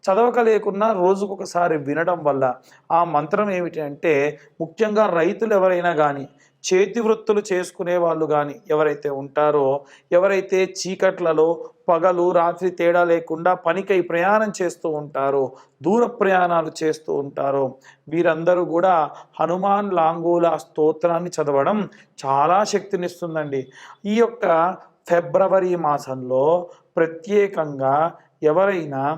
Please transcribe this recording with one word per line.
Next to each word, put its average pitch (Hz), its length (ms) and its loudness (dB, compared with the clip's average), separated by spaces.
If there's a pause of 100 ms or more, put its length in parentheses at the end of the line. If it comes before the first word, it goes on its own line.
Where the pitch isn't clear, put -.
చదవక 226 340 2 (100)
లేకున్నా 208 380 0 (140)
రోజుకొకసారి 190 720 0 (120)
వినడం 165 400 -2
వల్ల 135 180 0 (520)
ఆ 170 40 4 (140)
మంత్రం 190 420 -2
ఏమిటి 165 320 -6
అంటే, 147 240 0 (480)
ముఖ్యంగా 214 440 0 (140)
రైతులు 202 400 0
ఎవరైనా 180 320 2 (120)
కానీ, 139 220 -2 (380)
చేతి 196 420 0
వృత్తులు 214 440 0
చేసుకునే 180 540 -4
వాళ్ళు 160 300 0
కానీ 147 200 0 (200)
ఎవరైతే 151 360 0 (120)
ఉంటారో, 147 440 0 (520)
ఎవరైతే 190 420 2 (200)
చీకట్లలో 180 680 0 (420)
పగలు 175 360 2 (120)
రాత్రి 175 320 0 (100)
తేడా 170 220 4 (100)
లేకుండా 165 400 0 (140)
పనికై 190 320 0 (140)
ప్రయాణం 202 480 2
చేస్తూ 170 300 -4 (100)
ఉంటారో, 139 440 -2 (440)
దూర 226 160 4 (160)
ప్రయాణాలు 180 520 2 (100)
చేస్తూ 156 300 -4 (120)
ఉంటారో, 139 420 -2 (480)
వీరందరూ 170 500 2 (120)
కూడా 180 200 4 (440)
హనుమాన్ 190 600 0
లాంగూల 170 500 2 (140)
స్తోత్రాన్ని 165 720 -2
చదవడం 147 420 0 (440)
చాలా 143 360 2 (140)
శక్తినిస్తుందండి. 170 880 -6 (500)
ఈ 214 100 0
యొక్క 226 240 0 (680)
ఫిబ్రవరి 180 640 2 (120)
మాసంలో 131 600 -2 (520)
ప్రత్యేకంగా 165 960 0 (580)
ఎవరైనా 165 500 0 (140)